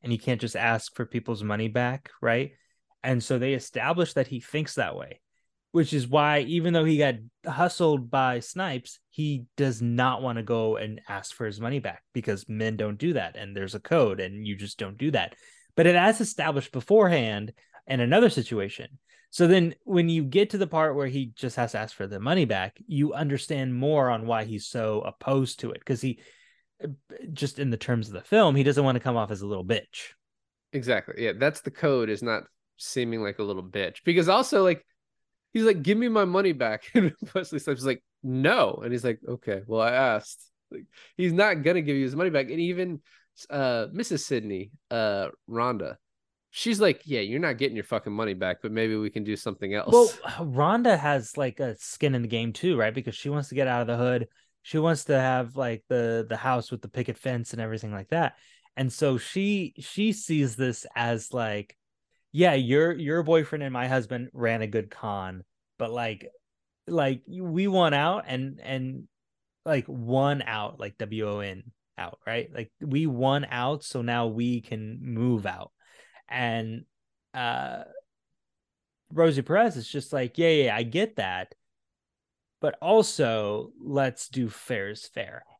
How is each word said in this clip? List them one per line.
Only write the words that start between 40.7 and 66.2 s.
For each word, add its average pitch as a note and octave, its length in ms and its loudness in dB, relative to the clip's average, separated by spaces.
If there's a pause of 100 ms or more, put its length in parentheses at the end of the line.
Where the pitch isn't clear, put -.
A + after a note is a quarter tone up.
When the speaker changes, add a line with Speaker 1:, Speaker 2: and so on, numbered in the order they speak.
Speaker 2:
Like, - 140 -14 (320)
he's F3+ 160 2
not F#3 280 2
gonna E3 200 2
give D3 160 0
you C3+ 60 0
his C3 120 -4
money F3 140 0
back. C#3 200 0
And D#3+ 100 -4
even, F3 420 -4 (480)
uh, B2+ 420 0
Missus E3+ 340 -4
Sidney, G#2 460 -6 (180)
uh, G#2 400 0 (200)
Rhonda, A2+ 480 -4 (540)
she's A3+ 280 -2
like, F#3+ 260 4
"Yeah, C#3 140 -2
you're G#2+ 200 -2
not D3+ 180 -2
getting B2+ 180 -2
your G#2 80 -6
fucking G#2+ 300 -4
money G#2+ 200 -2
back, F#2 280 -4
but A2 100 -6
maybe A2 240 0
we G#2+ 140 -4
can G#2 160 -8
do G#2+ 100 -2
something G2 380 -6
else." G#2 180 0
Speaker 1:
Well, - 540 4
Rhonda F3 520 4
has, C#3+ 380 -2
like, C3 240 -4
a A#2+ 180 -4
skin - 380 -2
in B2 60 0
the A2+ 80 -4
game A#2 240 -4
too, F3 240 0
right? A2 160 2
Because B2+ 220 -6
she - 140 -8
wants C#3+ 200 -4
to C3 60 -12
get C3+ 120 2
out B2 140 0
of A#2 60 -2
the A#2+ 100 0
hood. B2 320 0 (320)
She - 160 -4
wants D#3+ 280 2
to C#3 140 4
have, B2+ 360 0
like, A#2+ 340 -4
the, A#2 380 0
the A2+ 100 -6
house B2+ 340 -2
with A#2 100 -8
the A#2 80 -14
picket B2 280 -6
fence B2 360 -6
and A2+ 80 -8
everything A2 300 -6
like G2+ 180 -10
that. D#3+ 280 0 (380)
And C3 160 -2
so C3+ 260 2
she, G3 640 -2
she G#3+ 340 -2
sees D3 420 0
this B2 300 -4 (100)
as, A#2 380 -2
like, A2 440 -6 (540)
"Yeah, E3+ 220 6
your, C3+ 380 4
your D#3+ 320 -2
boyfriend D#3 400 2
and C3+ 100 -6
my B2+ 140 -2
husband B2+ 460 -2
ran A2+ 280 0
a A2 60 -2
good G#2+ 240 -2
con, F#2 520 -6 (340)
but, A2+ 140 -4
like, A#2 380 -6 (580)